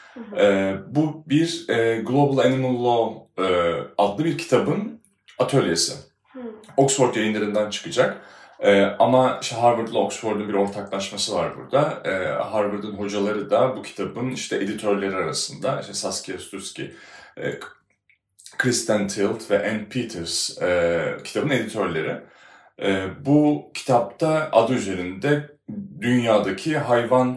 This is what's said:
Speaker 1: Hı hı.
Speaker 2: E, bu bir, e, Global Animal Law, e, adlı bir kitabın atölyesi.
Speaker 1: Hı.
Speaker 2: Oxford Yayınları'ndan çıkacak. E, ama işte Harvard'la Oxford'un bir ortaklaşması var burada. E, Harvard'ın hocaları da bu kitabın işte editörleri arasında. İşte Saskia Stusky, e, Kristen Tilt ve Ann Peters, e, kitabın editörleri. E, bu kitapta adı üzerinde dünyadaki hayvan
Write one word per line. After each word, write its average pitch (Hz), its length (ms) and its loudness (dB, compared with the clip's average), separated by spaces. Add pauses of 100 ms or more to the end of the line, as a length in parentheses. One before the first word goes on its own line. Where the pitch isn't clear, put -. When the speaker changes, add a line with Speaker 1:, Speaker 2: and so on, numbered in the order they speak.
(140)
Speaker 1:
Hı 240 60 -14
hı. 208 200 -6
Speaker 2:
E, 95 360 4 (120)
bu 147 380 0
bir, 160 420 0
e, 113 280 2
Global 135 420 2
Animal 127 460 2
Law, 113 580 0
e, 87 320 2 (240)
adlı 104 260 2
bir 151 140 0
kitabın - 600 0 (380)
atölyesi. - 540 0 (400)
Speaker 1:
Hı. 269 60 -18 (380)
Speaker 2:
Oxford 156 380 4
Yayınları'ndan 107 560 0
çıkacak. - 500 -2 (400)
E, 101 220 6
ama 123 600 4
işte - 140 -6
Harvard'la 117 420 2
Oxford'un 101 500 -2
bir 101 60 -2
ortaklaşması 98 800 -4
var 82 220 -2
burada. - 480 0
E, 95 220 -2 (160)
Harvard'ın 101 520 -4
hocaları 101 560 -2
da 120 260 4
bu - 60 -10
kitabın 113 480 -6
işte 110 260 -6
editörleri 98 600 -2
arasında. - 640 -4
İşte 101 140 -12
Saskia - 440 -8
Stusky, - 500 -12 (500)
e, - 160 -6 (1040)
Kristen 110 500 0
Tilt - 420 -2
ve 101 200 2
Ann 107 140 -4
Peters, - 800 -6
e, 85 600 0
kitabın 113 260 -2
editörleri. 107 720 -2 (600)
E, 98 220 0 (220)
bu 147 480 4
kitapta - 800 0
adı 117 220 6
üzerinde 98 760 -2 (500)
dünyadaki 117 800 2
hayvan 123 580 2